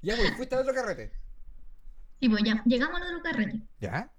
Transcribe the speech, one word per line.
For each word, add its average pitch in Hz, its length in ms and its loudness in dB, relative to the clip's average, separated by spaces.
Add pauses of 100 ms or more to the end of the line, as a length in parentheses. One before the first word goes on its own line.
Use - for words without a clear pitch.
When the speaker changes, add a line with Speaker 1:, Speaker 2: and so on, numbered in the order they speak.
Speaker 1:
Ya, 208 140 0
pues, 233 220 4
fuiste 254 180 -4
al 262 60 4
otro 262 120 2
carrete. 214 380 -2 (1080)
Speaker 2:
Sí, 254 100 6
pues, 214 140 6
ya, 220 220 2
llegamos 277 360 4
al 359 60 -6
otro 349 140 -6
carrete. 226 400 0 (180)
Speaker 1:
¿Ya? 123 400 -4